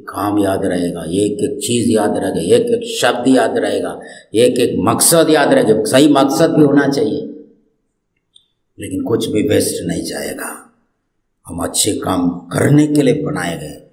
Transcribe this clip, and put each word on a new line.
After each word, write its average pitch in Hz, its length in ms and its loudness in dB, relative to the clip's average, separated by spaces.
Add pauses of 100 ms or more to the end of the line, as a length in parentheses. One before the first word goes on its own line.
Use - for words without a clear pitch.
काम 104 300 -2
याद 95 260 0
रहेगा, 87 360 -4
एक 95 500 -2
एक 104 80 -10
चीज़ 120 300 0
याद 107 280 0
रहेगा, 92 220 -4
एक - 220 2
एक - 400 -4
शब्द 120 260 0
याद 117 300 2
रहेगा, 101 420 -4 (360)
एक 123 240 4
एक - 200 0
मकसद 135 500 2
याद 143 240 4
रहेगा। 117 300 2
सही 139 240 4
मकसद 143 440 4
भी 147 140 4
होना 139 220 2
चाहिए, - 340 -2 (1600)
लेकिन 95 240 -8
कुछ - 260 -2
भी 104 180 -2
वेस्ट - 400 -2
नहीं - 160 -4
जाएगा। - 680 -10 (760)
हम 85 120 -10
अच्छे 80 340 -2
काम 87 360 -2
करने 147 580 2
के 147 140 0
लिए 127 220 2
बनाए 87 340 -6
गए, - 360 -14